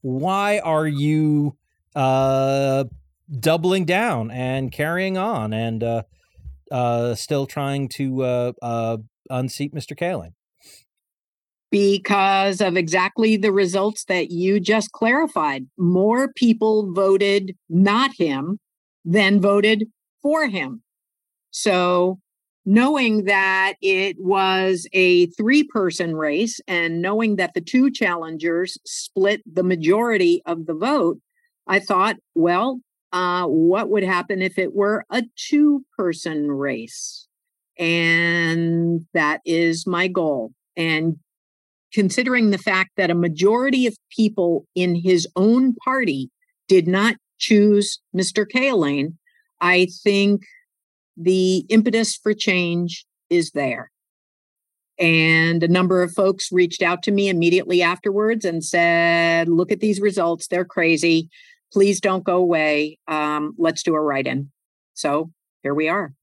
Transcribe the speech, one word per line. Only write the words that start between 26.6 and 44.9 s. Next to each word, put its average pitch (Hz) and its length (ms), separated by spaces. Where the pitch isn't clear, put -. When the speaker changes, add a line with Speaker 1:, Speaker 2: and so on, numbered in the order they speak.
Speaker 2:
and 170 360
knowing 208 340
that 180 180
the 180 60
two 254 320
challengers 170 920
split 202 600
the 180 180
majority 180 840
of 165 220
the 165 60
vote, 208 460
I 190 120
thought, 196 360
well, 185 440
uh, 180 360
what 165 420
would 202 140
happen 185 380
if 185 160
it 185 160
were 202 360
a 240 140
two-person 175 1160
race? 131 760
And 170 1400
that 156 320
is 165 400
my 180 220
goal. 147 460
And 160 400
considering 226 600
the 190 60
fact 185 380
that 180 160
a 170 40
majority 220 720
of 214 100
people 190 580
in 180 220